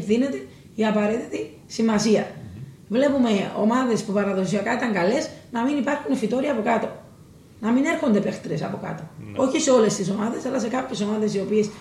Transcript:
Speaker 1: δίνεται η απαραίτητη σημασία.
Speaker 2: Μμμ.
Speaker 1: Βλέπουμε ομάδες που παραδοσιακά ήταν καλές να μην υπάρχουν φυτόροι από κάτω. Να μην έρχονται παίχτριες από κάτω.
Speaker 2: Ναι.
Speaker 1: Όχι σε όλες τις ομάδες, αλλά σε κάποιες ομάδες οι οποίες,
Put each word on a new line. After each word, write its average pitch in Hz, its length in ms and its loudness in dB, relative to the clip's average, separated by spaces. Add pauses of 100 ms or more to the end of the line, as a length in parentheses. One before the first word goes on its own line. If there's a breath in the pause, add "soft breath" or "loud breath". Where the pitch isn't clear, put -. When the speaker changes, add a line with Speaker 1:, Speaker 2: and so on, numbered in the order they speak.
Speaker 1:
δίνεται 262 400 0 (280 loud breath)
η 214 120 0
απαραίτητη 220 640 -2 (160)
σημασία. 220 540 4
Speaker 2:
Μμμ. - 420 -10 (260)
Speaker 1:
Βλέπουμε 254 420 4 (300)
ομάδες 233 420 2
που 202 100 -4
παραδοσιακά 196 640 0
ήταν 240 160 0
καλές 196 380 0 (200)
να 240 120 -4
μην 294 160 0
υπάρχουν 277 380 0
φυτόροι 240 300 0
από 240 160 -2
κάτω. 233 260 0 (720)
Να 220 100 0
μην 262 140 4
έρχονται 311 360 2
παίχτριες 170 420 -4
από - 200 -6
κάτω. - 200 -10 (300)
Speaker 2:
Ναι. - 60 -12
Speaker 1:
Όχι 269 220 2
σε 269 100 2
όλες 220 240 6
τις 190 160 -2
ομάδες, 208 360 -4
αλλά 262 120 -2
σε 226 100 -2
κάποιες 247 320 -4
ομάδες 208 340 0
οι 196 60 0
οποίες, 208 260 2 (140 loud breath)